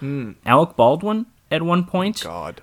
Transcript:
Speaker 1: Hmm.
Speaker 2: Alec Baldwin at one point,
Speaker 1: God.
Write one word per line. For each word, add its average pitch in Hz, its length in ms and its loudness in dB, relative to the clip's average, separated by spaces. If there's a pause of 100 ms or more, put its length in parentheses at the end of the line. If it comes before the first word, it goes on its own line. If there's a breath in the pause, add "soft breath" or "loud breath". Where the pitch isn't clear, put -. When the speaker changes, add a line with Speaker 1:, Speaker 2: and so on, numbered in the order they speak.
Speaker 1:
Hmm. 135 320 -8 (140)
Speaker 2:
Alec 143 300 4
Baldwin 185 500 2 (240)
at 156 120 -2
one 175 220 0
point, 185 400 -4
Speaker 1:
God. 85 380 -10